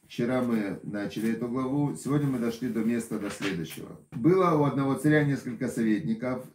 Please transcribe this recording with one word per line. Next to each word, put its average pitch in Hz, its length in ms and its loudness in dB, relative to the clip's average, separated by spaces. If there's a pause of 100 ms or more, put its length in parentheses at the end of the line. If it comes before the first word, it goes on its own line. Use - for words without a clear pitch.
Вчера 123 380 -2
мы 110 420 0
начали 104 480 -4
эту 113 160 -2
главу, 131 480 -2
сегодня 143 320 0
мы 127 120 0
дошли 117 280 -2
до 110 160 -2
места, 113 340 0
до 101 120 -6
следующего. 92 680 -6 (140)
Было 170 460 4
у 147 80 4
одного 135 300 2
царя 151 280 4
несколько 127 460 -2
советников, 113 840 0